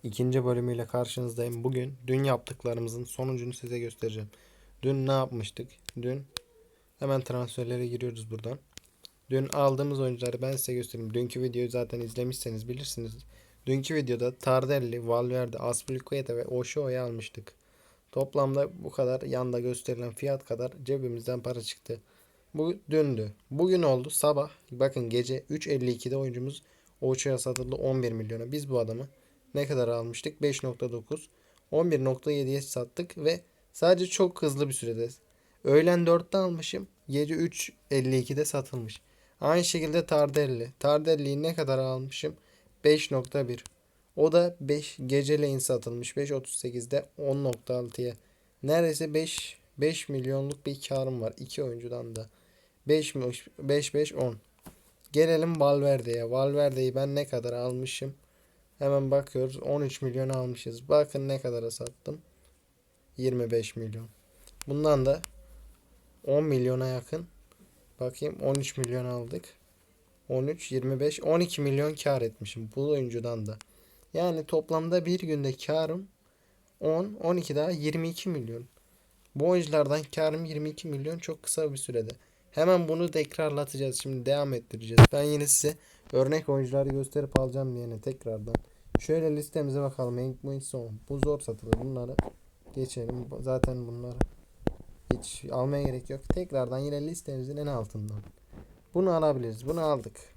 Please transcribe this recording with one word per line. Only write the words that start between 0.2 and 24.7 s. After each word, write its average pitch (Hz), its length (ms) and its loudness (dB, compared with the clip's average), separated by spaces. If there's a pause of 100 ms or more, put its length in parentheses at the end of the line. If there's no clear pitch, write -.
bölümüyle 120 420 0
karşınızdayım. 120 760 -4
Bugün 131 300 -2 (140)
dün 131 160 2
yaptıklarımızın 120 800 -2
sonucunu 123 500 -4
size 120 260 -6
göstereceğim. 110 500 -6 (520)
Dün 135 260 2
ne 139 40 2
yapmıştık? 123 560 -2 (340)
Dün 131 240 -4 (760)
hemen 135 220 0
transferlere 123 680 -4
giriyoruz 117 440 -6
buradan. 113 280 -8 (680)
Dün 131 180 2
aldığımız 139 520 2
oyuncuları 123 420 -2
ben 131 100 -2
size 131 220 -4
göstereyim. 113 400 -6
Dünkü 120 280 -2
videoyu 120 280 -2
zaten 120 320 -4
izlemişseniz 117 680 -6
bilirsiniz. 123 500 -8 (480)
Dünkü 135 300 0
videoda 123 420 0
Tardelli, 127 720 2
Valverde, 123 500 0
Azpilicueta 131 800 -4
ve 120 100 -4
Ochoa'yı 127 560 -2
almıştık. 113 520 -8 (580)
Toplamda 135 720 0
bu 147 80 -8
kadar 131 300 0
yanda 127 380 -2
gösterilen 120 520 -4
fiyat 139 340 -4
kadar 123 280 -4 (100)
cebimizden 123 560 -4
para 123 220 -6
çıktı. - 400 -10 (520)
Bu 165 220 0 (140)
dündü. 131 440 2 (180)
Bugün 175 300 4
oldu 135 280 4
sabah. 147 400 2 (220)